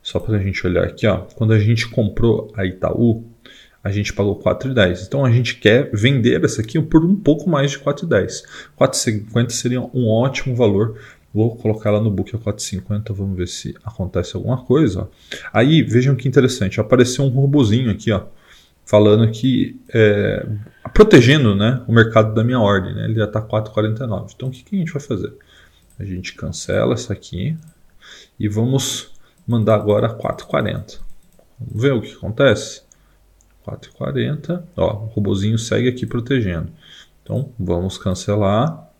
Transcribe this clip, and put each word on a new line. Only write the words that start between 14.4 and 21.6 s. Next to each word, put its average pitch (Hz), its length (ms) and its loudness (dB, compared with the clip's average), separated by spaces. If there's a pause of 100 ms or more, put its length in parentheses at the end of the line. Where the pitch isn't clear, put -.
coisa, 120 380 2
ó. 95 40 -10 (460)
Aí, 139 280 4
vejam 123 340 2
que 123 120 -6
interessante. 123 540 2
Apareceu 123 420 2
um 139 60 2
robozinho 131 640 2
aqui, 107 200 -2
ó, 95 140 -2 (600)
falando 107 440 6
que, 127 480 -2 (160)
é, 101 540 2 (460)
protegendo, 139 600 8
né, 110 320 0